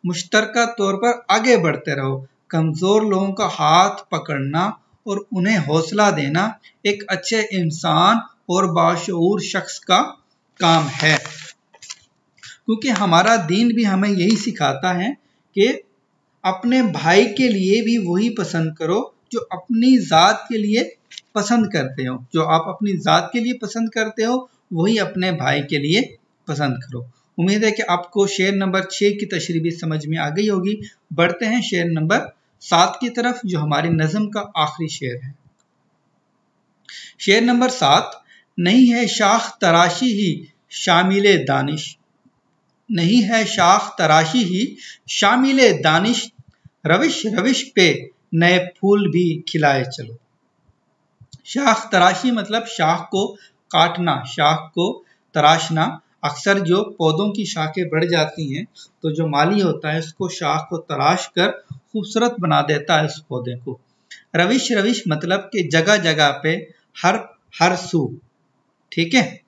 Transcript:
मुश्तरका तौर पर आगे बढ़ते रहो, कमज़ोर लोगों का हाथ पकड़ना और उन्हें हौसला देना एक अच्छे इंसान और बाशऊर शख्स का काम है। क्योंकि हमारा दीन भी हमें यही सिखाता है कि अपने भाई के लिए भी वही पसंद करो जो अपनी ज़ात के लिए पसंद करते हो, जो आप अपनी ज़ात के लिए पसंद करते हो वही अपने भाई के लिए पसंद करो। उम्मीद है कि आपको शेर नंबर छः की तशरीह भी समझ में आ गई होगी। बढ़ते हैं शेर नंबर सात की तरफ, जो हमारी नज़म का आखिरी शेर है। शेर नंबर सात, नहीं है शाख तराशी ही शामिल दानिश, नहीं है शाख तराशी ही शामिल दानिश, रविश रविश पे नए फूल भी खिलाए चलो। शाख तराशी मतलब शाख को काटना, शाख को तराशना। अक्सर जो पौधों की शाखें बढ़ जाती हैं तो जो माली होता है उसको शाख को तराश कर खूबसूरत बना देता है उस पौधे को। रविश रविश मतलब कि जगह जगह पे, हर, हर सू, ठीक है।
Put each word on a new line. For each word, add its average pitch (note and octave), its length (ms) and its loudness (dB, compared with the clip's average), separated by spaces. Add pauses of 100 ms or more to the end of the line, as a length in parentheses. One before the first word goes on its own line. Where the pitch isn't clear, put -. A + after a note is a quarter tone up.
मुश्तरका A3 600 0
तौर G3 300 -2
पर A#3+ 340 -2
आगे A3+ 280 4
बढ़ते D#3 380 -2
रहो, C3+ 320 -4 (220)
कमज़ोर F3 560 0
लोगों G3 280 0
का G3+ 120 -4
हाथ E3 440 2 (220)
पकड़ना D3+ 680 -4 (280)
और G3+ 280 -6
उन्हें F#3+ 220 0
हौसला E3 540 2
देना D#3+ 480 -2 (260)
एक G3+ 240 -2
अच्छे G#3 440 -4
इंसान F3 680 2 (280)
और F3+ 220 2
बाशऊर E3+ 720 0
शख्स - 380 -8
का F#3 220 2 (580)
काम E3 240 4
है। D3 340 0 (1500)
क्योंकि A3+ 240 -2
हमारा G3 480 4
दीन G3+ 360 2
भी A#3 100 2
हमें G3 260 2
यही G3 280 2
सिखाता D3+ 560 -2
है G3 240 -4 (380)
कि G3+ 120 4 (760)
अपने A#3+ 380 0
भाई F#3 420 4
के B3 220 0
लिए G3+ 340 0
भी A3+ 160 0
वही F#3+ 320 0
पसंद D#3+ 480 -4
करो F3 380 -4 (160)
जो A#3 80 -4
अपनी A#3+ 580 2
ज़ात F3+ 520 4
के A#3 80 -4
लिए G#3+ 380 -2 (400)
पसंद G#3+ 360 0
करते C3 320 -4
हो, B2+ 300 -8
जो D#3+ 100 2
आप D#3+ 240 2
अपनी G3+ 260 -4
ज़ात D#3+ 400 0
के B3 60 -2
लिए A#3+ 140 -2
पसंद A3+ 400 -6
करते A3 300 -4
हो B3+ 260 -2 (240)
वही G3 240 2
अपने F#3 340 -2
भाई C#3 300 -2
के D3 160 -4
लिए E3 400 -2 (300)
पसंद C3+ 360 -4
करो। B2 260 -14 (280)
उम्मीद G3 280 0
है G#3+ 60 2
कि A3 100 -6
आपको F#3 460 0
शेर G3 280 0
नंबर F#3+ 280 0
छः G3+ 280 0
की G3+ 140 -6
तशरीह E3 360 -4
भी E3 100 -2
समझ D#3 340 -6
में D#3+ 120 -4
आ D3+ 120 -4
गई G3+ 180 -2
होगी। G3+ 340 -2 (320)
बढ़ते E3+ 320 0
हैं A#3 160 0
शेर F3 240 -2
नंबर D#3+ 500 -2 (260)
सात F3+ 400 2
की B3 80 -4
तरफ, A#3 360 -2
जो F3+ 140 -2
हमारी D3+ 300 -2
नज़म E3 380 0
का G#3 300 -8
आखिरी D3+ 320 -4
शेर B2+ 340 -8
है। C#3 120 -14 (1800)
शेर G#3+ 240 2
नंबर B3 260 2
सात, D#3 540 0 (360)
नहीं A#3 280 6
है A#3 200 0
शाख G#3+ 540 0
तराशी F3 440 2
ही G3+ 420 -2 (220)
शामिल F#3 760 2
दानिश, C#3+ 520 -4 (920)
नहीं F#3+ 300 4
है A3 240 2
शाख F#3+ 540 2
तराशी D#3+ 440 4
ही F3+ 320 -2 (340)
शामिल B3 720 4
दानिश, F3 500 0 (540)
रविश G#3 400 2
रविश A3 500 -2
पे F3 340 2 (240)
नए F3 240 4 (240)
फूल G3 300 2
भी D#3+ 380 -2
खिलाए C#3 340 2
चलो। A#2 340 -12 (1300)
शाख C4 460 0
तराशी F#3+ 400 4
मतलब A3 340 -4
शाख E3 460 -2
को G3 160 0 (440)
काटना, E3+ 560 0
शाख D#3+ 480 0
को F#3 300 -4 (280)
तराशना। D#3+ 680 2 (240)
अक्सर G3 360 0
जो F#3+ 380 -2
पौधों E3+ 340 0
की G3+ 140 -6
शाखें D#3 440 -6
बढ़ D#3+ 160 0
जाती D#3 500 -2
हैं F3+ 100 -8 (360)
तो D#3+ 100 -4
जो D#3+ 160 -4
माली D#3 340 2
होता D3+ 300 -2
है E3 80 -2
उसको E3 300 -8
शाख D3+ 400 -4
को E3+ 80 -6
तराश D#3 500 0
कर - 460 -2
खूबसूरत A#3 680 -4
बना D3+ 220 2
देता D3 360 0
है D#3 80 0
उस - 240 -10
पौधे B2 260 -8
को। B2 240 -12 (560)
रविश G#3+ 360 2
रविश A3 360 0
मतलब E3+ 320 -2
कि F#3 280 -6
जगह E3 300 2
जगह D3+ 460 0
पे, D#3 80 0 (500)
हर, G3+ 180 2 (420)
हर F3+ 140 4
सू, D3 420 -4 (720)
ठीक E3+ 220 -2
है। - 340 0